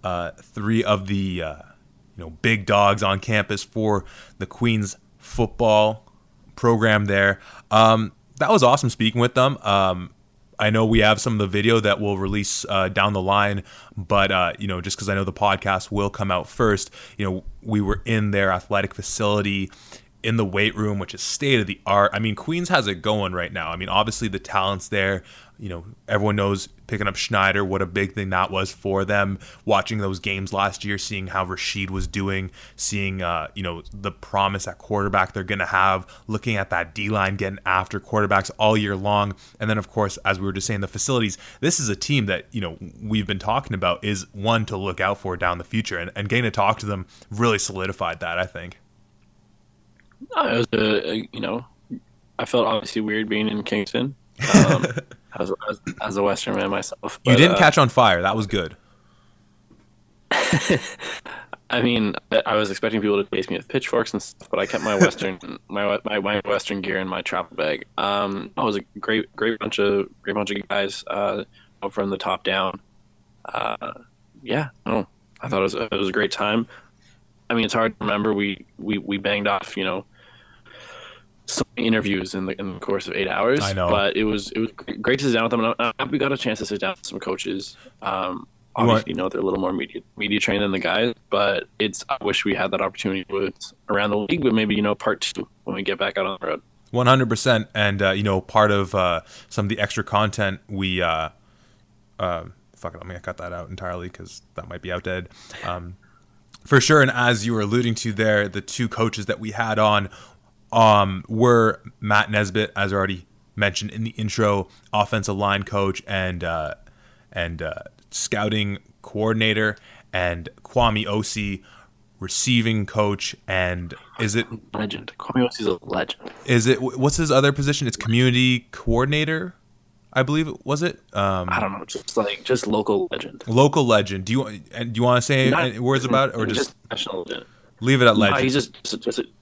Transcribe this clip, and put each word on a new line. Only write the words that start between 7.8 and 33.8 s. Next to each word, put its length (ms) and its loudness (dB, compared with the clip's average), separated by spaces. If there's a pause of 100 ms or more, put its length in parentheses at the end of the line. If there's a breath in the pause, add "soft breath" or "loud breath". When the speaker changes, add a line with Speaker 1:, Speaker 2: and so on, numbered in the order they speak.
Speaker 1:
that 140 2
was 100 6
awesome 300 6
speaking 280 0
with 140 2
them. 300 4
Um, 500 2 (460)
I 100 2
know 160 4
we 140 4
have 200 6
some 140 -2
of 60 0
the 80 2
video 320 4
that 200 2
we'll 180 0
release, 520 -4
uh, 200 2
down 240 2
the 80 0
line, 420 2 (340 loud breath)
but, 340 2
uh, 280 2
you 80 -6
know, 140 -4
just 160 -6
'cause 120 -6
I 60 2
know 80 0
the 100 -4
podcast 580 0
will 180 0
come 220 -4
out 160 -2
first, 440 0 (260 loud breath)
you 80 -4
know, 180 -4 (200)
we 180 0
were 240 0
in 260 0
their 200 2
athletic 420 -2
facility 800 -2 (500 loud breath)
in 160 0
the 80 2
weight 300 0
room, 220 -2
which 160 -8
is 80 -10
state 380 0
of 80 -2
the 180 -8
art. 280 4
I 60 -2
mean, 160 -2
Queens 340 -6
has 180 2
it 160 -4
going 300 0
right 200 -6
now. 160 -6
I 60 -6
mean, 140 -8
obviously 380 0
the 120 -4
talent's 500 -2
there. 320 0 (380 loud breath)
You 100 -10
know, 160 -12 (220)
everyone 280 2
knows 320 0 (200)
picking 200 -4
up 80 -4
Schneider, 480 2
what 200 -2
a 20 -2
big 280 -2
thing 180 -4
that 180 0
was 220 -2
for 340 -2
them. 320 0 (280 loud breath)
Watching 340 2
those 200 -4
games 320 -6
last 320 -2
year, 140 -4
seeing 300 -6
how 180 -2
Rashid 460 -6
was 160 -2
doing, 420 -2 (260 loud breath)
seeing, 460 -4
uh, 320 -4
you 80 -10
know, 220 -8 (100)